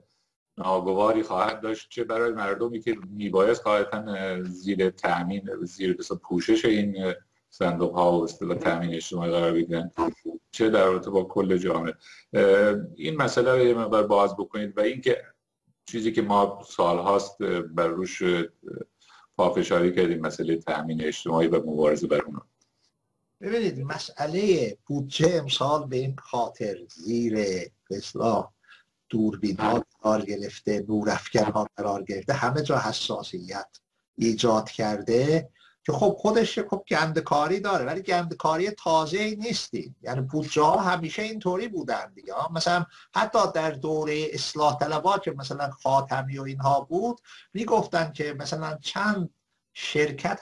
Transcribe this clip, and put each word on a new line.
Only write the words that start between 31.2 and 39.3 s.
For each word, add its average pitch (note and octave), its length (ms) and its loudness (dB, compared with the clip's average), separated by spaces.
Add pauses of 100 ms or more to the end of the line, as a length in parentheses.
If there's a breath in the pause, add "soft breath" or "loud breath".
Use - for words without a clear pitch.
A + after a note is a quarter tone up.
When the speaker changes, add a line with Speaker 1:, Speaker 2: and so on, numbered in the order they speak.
Speaker 2:
ها G#2 240 0
قرار G2+ 260 -4
گرفته، G2 300 -6
همه C3 300 0
جا C#3 160 0
حساسیت G2 880 -6 (500)
ایجاد A2 540 2
کرده A#2 800 0 (360 soft breath)
که - 80 0
خب - 260 2
خودش، A3 400 2
خب، G3 300 -4
گندکاری D#3+ 720 0
داره، F#3+ 240 0
ولی D#3+ 180 -6
گندکاری F3 680 0
تازه‌ای F3+ 640 0